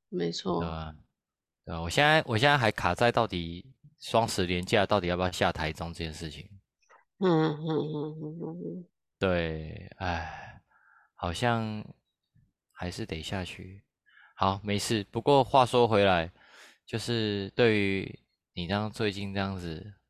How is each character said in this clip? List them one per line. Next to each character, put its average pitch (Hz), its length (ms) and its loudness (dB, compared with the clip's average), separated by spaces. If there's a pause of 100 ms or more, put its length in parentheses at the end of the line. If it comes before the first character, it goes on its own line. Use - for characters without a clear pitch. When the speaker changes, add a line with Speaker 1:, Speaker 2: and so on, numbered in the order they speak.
Speaker 1:
没 170 240 -4
错。 175 280 -2
Speaker 2:
对 165 80 -4
啊， 80 260 -8 (680)
对 82 100 -10
啊， 82 60 -6
我 85 100 -4
现 143 140 2
在， 156 220 4
我 113 120 0
现 143 100 4
在 143 100 4
还 113 140 4
卡 87 220 0
在 120 180 4
到 117 140 2
底 85 380 -6 (340)
双 113 280 2
十 92 200 0
连 87 180 0
假 101 220 4
到 104 140 2
底 87 80 -4
要 87 80 0
不 90 60 0
要 92 80 0
下 90 220 0
台 80 200 -4
中 85 200 -8
这 82 120 -8
件 78 80 -6
事 76 180 -10
情。 73 180 -16 (680)
Speaker 1:
嗯， 185 100 0
嗯， 156 380 2
嗯， 151 540 -4
嗯， 156 220 -10
嗯， - 40 -8 (160)
嗯。 170 240 -10 (320)
Speaker 2:
对， 80 800 -4
唉， 85 640 -8 (520)
好 87 180 -6
像 110 520 -2 (840)
还 - 200 -8
是 113 140 -8
得 85 160 -8
下 92 240 -6
去。 95 400 -16 (500)
好， 98 280 2
没 104 160 0
事。 104 320 0
不 113 100 -4
过 139 240 6
话 131 220 6
说 120 200 6
回 101 180 6
来， 90 280 4 (540)
就 117 120 -6
是 104 580 -2
对 113 220 6
于 98 420 0 (340)
你 87 140 -6
这 92 40 0
样 107 180 0
最 107 200 -2
近 98 240 -6
这 101 60 0
样 95 180 -2
子， 87 360 -8 (160)